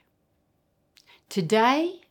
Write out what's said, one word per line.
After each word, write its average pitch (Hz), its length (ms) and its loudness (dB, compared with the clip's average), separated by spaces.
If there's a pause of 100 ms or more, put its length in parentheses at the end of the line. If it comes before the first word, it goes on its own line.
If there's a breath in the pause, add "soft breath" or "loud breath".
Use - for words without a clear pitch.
(1300 soft breath)
Today, 240 800 0